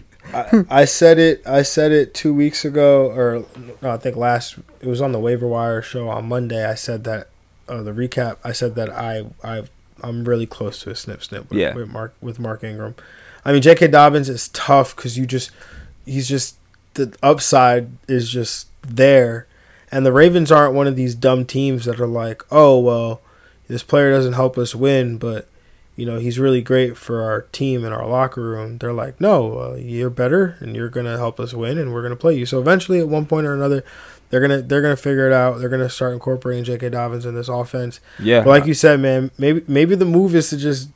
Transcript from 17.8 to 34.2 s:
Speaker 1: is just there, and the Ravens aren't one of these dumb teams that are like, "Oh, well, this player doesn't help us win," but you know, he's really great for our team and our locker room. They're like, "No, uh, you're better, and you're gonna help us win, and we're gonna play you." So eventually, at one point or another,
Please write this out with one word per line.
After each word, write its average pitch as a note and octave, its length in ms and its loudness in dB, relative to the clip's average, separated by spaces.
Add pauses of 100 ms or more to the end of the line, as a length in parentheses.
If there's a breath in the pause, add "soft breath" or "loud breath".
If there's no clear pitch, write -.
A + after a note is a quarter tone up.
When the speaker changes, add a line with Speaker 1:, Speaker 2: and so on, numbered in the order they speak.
Speaker 1:
is B2 220 -2
just A#2+ 380 -8 (160)
there, B2 640 4 (440 soft breath)
and C3+ 140 0
the B2+ 80 4
Ravens E3 380 6
aren't D3 240 6
one C#3 100 2
of C#3 100 0
these B2+ 200 -2
dumb B2+ 280 2
teams C3 420 -4
that A#2 140 -4
are A#2+ 60 -2
like, A2+ 460 -6
"Oh, C#3+ 260 8
well, A#2 440 -2 (460 soft breath)
this A#2+ 140 -8
player C#3+ 300 2
doesn't C3 220 2
help B2+ 260 -2
us A#2+ 160 -4
win," B2+ 420 0
but A2+ 300 -8 (520)
you A#2+ 60 -8
know, A#2 140 -6
he's A#2+ 200 -4
really C3 220 2
great B2+ 360 0
for A#2 240 -8
our A2 200 -4 (100)
team C3 320 -4
and A2+ 100 -8
our A2+ 140 -8
locker B2+ 340 -2
room. A2+ 360 -10
They're A#2+ 160 -6
like, A#2+ 260 -8
"No, C#3+ 400 2
uh, B2+ 160 -8
you're B2 340 -6
better, D3 500 0
and A2+ 160 -12
you're A#2 140 -8
gonna A#2+ 280 -6
help A#2 220 -6
us A#2+ 140 -10
win, A#2 240 -6
and C3+ 160 -6
we're A#2+ 100 -6
gonna B2 120 -8
play E3 200 0
you." B2 100 -4
So C3 140 -4
eventually, F3+ 400 0
at D#3+ 100 -2
one D3+ 160 -2
point D#3 220 -2
or C#3+ 60 -4
another, C#3 300 -2 (460 loud breath)